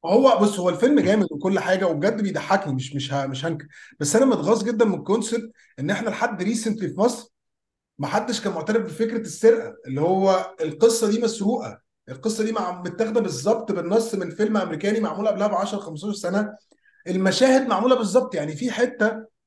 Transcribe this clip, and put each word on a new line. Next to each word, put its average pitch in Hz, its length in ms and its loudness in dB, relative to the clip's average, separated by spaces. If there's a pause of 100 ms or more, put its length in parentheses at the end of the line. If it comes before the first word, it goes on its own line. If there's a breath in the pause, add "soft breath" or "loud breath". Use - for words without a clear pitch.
هو 233 360 6
بص، 202 180 2
هو 180 100 2
الفيلم 254 300 4
جامد 196 320 2
وكل 165 280 -2
حاجة، 185 280 0
وبجد 180 340 0
بيضحكني، 180 520 -2
مش، 131 220 -6
مش 139 180 -6
ه-، 139 140 -2
مش 131 180 -8
هنكر. 160 220 -6 (320 loud breath)
بس 147 160 -2
أنا 247 100 6
متغاظ 208 380 2
جدًا 226 220 2
من 196 80 2
الكونسيبت 214 580 -2 (280 soft breath)
إن 147 100 -4
إحنا 202 200 -2
لحد 202 340 -4
recently 220 360 -2
في 170 180 -4
مصر - 360 -2 (680)
ما 143 80 -6
حدش 214 340 -2
كان 190 120 -4
معترف 196 320 -2
بفكرة 226 320 -4
السرقة، - 580 2 (120)
اللي 135 140 -2
هو 190 600 2
القصة 220 480 2
دي 220 120 0
مسروقة، 214 600 -2 (280)
القصة 214 340 -4
دي 220 80 -2
مع-، 180 300 -4
متاخدة 214 400 -2
بالظبط 190 500 -2
بالنص 214 440 0
من 180 140 -4
فيلم 214 280 0
أمريكاني 190 420 -2
معمول 190 280 -2
قبلها 202 200 0
بعشر، 196 320 -2
خمستاشر 165 340 -8
سنة. 202 400 -2 (540 soft breath)
المشاهد 247 600 4
معمولة 233 280 4
بالظبط. 226 400 0
يعني 151 200 -4
في 240 160 -4
حتة 226 760 -2